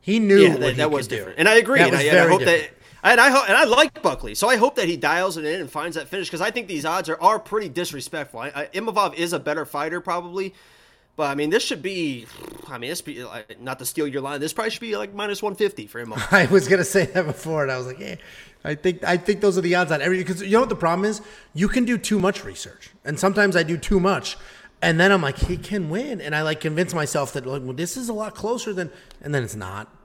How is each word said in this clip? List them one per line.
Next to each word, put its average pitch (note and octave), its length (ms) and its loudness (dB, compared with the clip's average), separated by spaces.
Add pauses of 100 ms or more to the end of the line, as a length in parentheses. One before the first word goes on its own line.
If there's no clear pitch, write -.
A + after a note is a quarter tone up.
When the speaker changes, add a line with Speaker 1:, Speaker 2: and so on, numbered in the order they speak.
Speaker 1:
He G#3 200 0
knew G3+ 180 6
Speaker 2:
Yeah, F#3+ 140 10
Speaker 1:
what C3 80 -2
Speaker 2:
that, C#3+ 100 2
Speaker 1:
he B2 60 -4
Speaker 2:
that D3+ 140 2
was C3+ 160 0
Speaker 1:
could A2 40 -10
do. B2 60 -4
Speaker 2:
different. F#2+ 220 -8
And E3+ 100 6
I A3 80 6
agree. A#3 240 6
Speaker 1:
That F3 80 6
Speaker 2:
And - 100 2
Speaker 1:
was - 20 2
Speaker 2:
I, C#3+ 80 2
and D#3+ 80 6
I F3 40 8
Speaker 1:
very E3 120 6
Speaker 2:
hope F#3 80 4
that E3 60 2 (100)
Speaker 1:
different. D3+ 180 -4 (300)
Speaker 2:
and A#3 160 8
I C4+ 100 8
ho-, C4 160 4
and G3 100 4
I D#4 80 8
like C4+ 380 4
Buckley, B2+ 320 -2
so G3+ 140 0
I B3+ 80 4
hope A#3+ 200 2
that G3+ 120 -2
he E3+ 80 -2
dials E3 400 0
it D#3 80 -10
in E3 160 -4
and C3+ 100 -10
finds D#3 260 -8
that C#3+ 120 -10
finish, F#3+ 220 -8
'cause E3 100 -8
I G#3 100 0
think A3 180 -6
these D#3+ 180 -6
odds E3 240 -2
are, D#3+ 100 -4
are G#3 180 4
pretty G#3+ 300 -6
disrespectful. C#3+ 720 -8
I, C3+ 140 -8
I, C#3+ 180 -6
Imavov G3+ 440 -2
is E3+ 180 -2
a - 40 -4
better D3+ 280 -4
fighter D#3+ 340 -6
probably, F3 540 -8 (600)
but, D#3 80 -2
I C#3 100 -4
mean, D3 160 -2
this G3+ 140 2
should D#3 180 -6
be, D#3 440 -6 (420)
I B2 100 -12
mean, A#2+ 120 -10
this F3 120 -8
be, B2+ 220 -14
like, G#2+ 360 -16
not C3 200 -10
to B2+ 40 -12
steal D3+ 220 -2
your C#3 160 -4
line, C#3 180 -6
this D#3 120 -4
probably A3 180 -4
should - 100 -10
be, A3 160 -6
like, G3+ 160 -8
minus G3+ 300 -6
one G3+ 140 -6
fifty G3 320 -2
for A#2+ 140 -12
Imavov. A2+ 300 -6
Speaker 1:
<laughs> - 0 -
I F#3 140 6
was E3+ 220 4
gonna F3+ 160 4
say F#3+ 220 2
that F3+ 200 -2
before, D3+ 380 -4
and C3+ 80 -2
I B2+ 40 -4
was B2+ 120 -8
like, C3 100 -14
"Yeah, - 160 -12 (500)
I D#3+ 120 -4
think, F3+ 280 -2
I F3 120 2
think G3+ 240 0
those G3 180 2
are F#3 40 -2
the F3 120 2
odds F3 180 2
on D3 80 0
every," F3+ 240 0
'cause F3 180 -6
you G3 100 -2
know A3+ 80 6
what B3+ 80 0
the G#3+ 80 -4
problem E3+ 280 0
is? G#3+ 160 -2 (340)
You F3 140 2
can B3 160 2
do A#3 140 0
too G#3+ 220 -2
much F#3+ 240 -2
research, - 460 -16 (140)
and D3 140 -6
sometimes G3 380 2
I E3+ 80 4
do E3 120 -2
too F#3+ 240 0
much, F3+ 380 -2 (420)
and E3 200 2
then F#3+ 120 6
I'm F#3 80 4
like, C#3 180 -4
"He F3+ 180 -2
can F3+ 340 -6
win," A3+ 300 -6
and D3 160 -6
I, D#3 60 0
like, D#3 180 -2
convince E3 340 -2
myself D3 380 -2
that, C3+ 140 -6
like, B2+ 180 -6
"Well, B2+ 100 -8
this E3+ 220 -6
is B3 120 -8
a A#3+ 60 -4
lot G#3+ 220 -8
closer A#3 360 -4
than," F3 180 -6 (300)
and D3 140 -6
then C3 80 0
it's G#2+ 140 -8
not. G2 360 -12 (120)